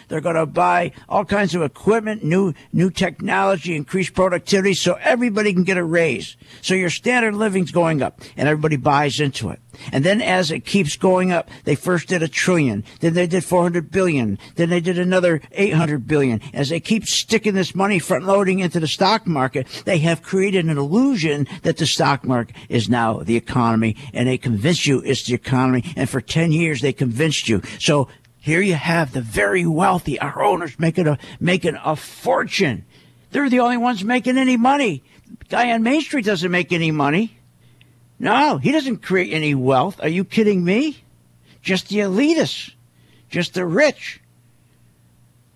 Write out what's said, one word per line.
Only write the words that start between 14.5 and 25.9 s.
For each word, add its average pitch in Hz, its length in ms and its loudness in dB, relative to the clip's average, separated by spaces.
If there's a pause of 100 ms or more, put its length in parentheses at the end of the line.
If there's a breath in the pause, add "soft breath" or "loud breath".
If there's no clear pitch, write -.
then 170 120 2
they 175 120 0
did 175 180 -2
another 180 420 2 (120 loud breath)
eight 196 200 0
hundred 151 340 0
billion. 135 360 0 (100)
As 139 160 -2
they 165 120 -2
keep 214 260 -2
sticking 214 480 0
this 185 200 -2
money 196 240 0
front 185 280 -2
loading 196 320 2
into 175 200 -2
the 160 80 -2
stock 196 400 0
market, 135 400 -2 (200 loud breath)
they 190 140 2
have 165 200 2
created 190 460 0
an 160 100 0
illusion 156 720 2 (160 loud breath)
that 160 160 -2
the 143 80 0
stock 143 380 0
market 123 300 -2 (140 loud breath)
is 110 220 0
now 113 300 0
the 101 160 0
economy, 113 600 0 (160 loud breath)
and 123 160 0
they 131 80 0
convince 127 500 0
you 139 120 2
it's 127 260 -4
the 123 100 -2
economy. 127 600 0